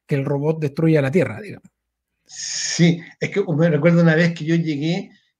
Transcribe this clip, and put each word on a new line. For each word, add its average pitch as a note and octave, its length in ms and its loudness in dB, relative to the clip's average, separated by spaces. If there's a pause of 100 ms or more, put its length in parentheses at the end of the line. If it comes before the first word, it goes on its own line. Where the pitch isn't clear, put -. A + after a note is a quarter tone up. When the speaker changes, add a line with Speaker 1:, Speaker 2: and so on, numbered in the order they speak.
Speaker 1:
que D3+ 80 -2
el C3+ 100 -2
robot D3 340 -2
destruya D#3 440 2
la C3+ 80 -2
Tierra, B2+ 280 0
digamos. - 300 -16 (560)
Speaker 2:
Sí, - 800 -2 (160)
es - 100 -6
que G3+ 140 -2 (120)
me E3 140 2
recuerdo E3+ 320 2
una E3 140 4
vez E3+ 180 2
que D#3 120 -10
yo E3 100 0
llegué D#3+ 560 -4 (280)